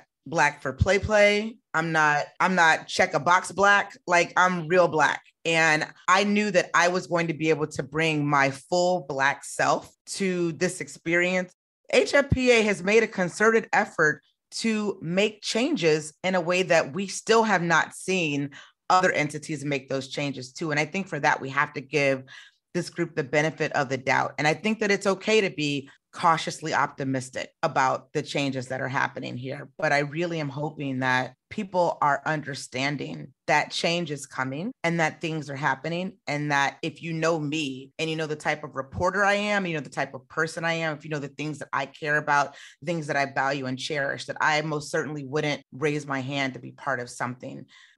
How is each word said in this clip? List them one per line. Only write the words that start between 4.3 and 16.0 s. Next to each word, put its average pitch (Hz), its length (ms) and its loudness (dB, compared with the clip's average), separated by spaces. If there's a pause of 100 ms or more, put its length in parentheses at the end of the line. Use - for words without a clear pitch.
I'm 175 320 2
real 175 200 6
Black. 147 340 2 (220)
And 160 420 4 (220)
I 190 160 6
knew 208 280 2
that 180 200 2
I 170 160 4
was 180 180 -2
going 170 220 0
to 160 60 -2
be 156 160 0
able 151 180 0
to 156 140 -6
bring 151 440 0
my 139 240 4
full 180 580 0
Black 135 360 0
self - 460 0 (160)
to 180 460 -2
this 180 280 -4
experience. 175 720 -2 (400)
H 262 220 4
F 277 160 4
P 254 220 4
A 226 100 6
has 202 200 0
made 208 200 4
a 214 60 0
concerted 214 640 2
effort 160 500 2 (300)
to 214 500 -2
make 196 400 0
changes 170 800 0